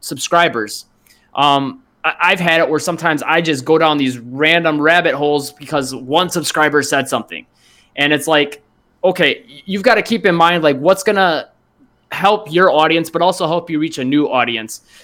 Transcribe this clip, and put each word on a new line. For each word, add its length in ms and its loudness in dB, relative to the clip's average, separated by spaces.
subscribers. 840 -2
Um, 480 0
I, 180 -4
I've 180 2
had 200 2
it 100 2
where 100 0
sometimes 440 -4
I 180 0
just 240 -2
go 140 4
down 180 2
these 220 -2
random 600 0
rabbit 360 2
holes 380 -2
because 420 -6
one 340 -2
subscriber 540 0
said 260 -2
something. 380 -6
And 180 0
it's 140 -2
like, 340 0
okay, 440 0
y-, 180 -20
you've 180 -6
gotta 200 4
keep 240 -2
in 80 4
mind, 260 2
like, 160 2
what's 240 2
gonna 480 0
help 420 0
your 180 4
audience, 380 2
but 120 -4
also 260 0
help 220 -4
you 100 -4
reach 180 -4
a 60 -6
new 260 0
audience. 520 -4